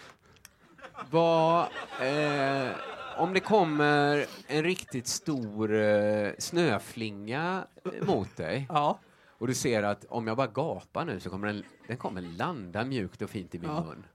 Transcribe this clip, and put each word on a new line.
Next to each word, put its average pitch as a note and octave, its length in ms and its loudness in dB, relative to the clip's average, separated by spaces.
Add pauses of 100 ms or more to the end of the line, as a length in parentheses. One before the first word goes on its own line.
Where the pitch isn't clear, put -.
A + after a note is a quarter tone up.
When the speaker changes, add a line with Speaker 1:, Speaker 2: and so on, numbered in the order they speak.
(1120)
Speaker 1:
vad, E3 500 6 (400)
eh, C#3 680 0 (460)
om F3 180 0
det F#3+ 60 4
kommer D3 840 4 (200)
en D3 160 0
riktigt D3+ 440 -2
stor, A2 680 -2
eh, G#2+ 640 4
snöflinga B2 1300 -2 (380)
mot C3+ 340 0
dig G2 320 -4
Speaker 2:
Ja. D#3 300 2 (400)
Speaker 1:
och A#2 80 -4
du B2+ 80 0
ser A#2 280 2
att G2+ 260 0
om A#2 180 -4
jag A2 100 0
bara C3+ 100 2
gapar B2+ 580 -4
nu A#2 160 -6
så F#2 100 -8
kommer G2 160 -4
den, G#2 180 -4 (220)
den A#2+ 100 -6
kommer A2 260 -6
landa G2 640 -6
mjukt B2 380 -4
och G2+ 80 -6
fint F#2+ 240 -8
i F2+ 40 -10
min E2+ 120 -6
Speaker 2:
Ja. D#3+ 140 -4
Speaker 1:
mun. D#2 200 -12 (100)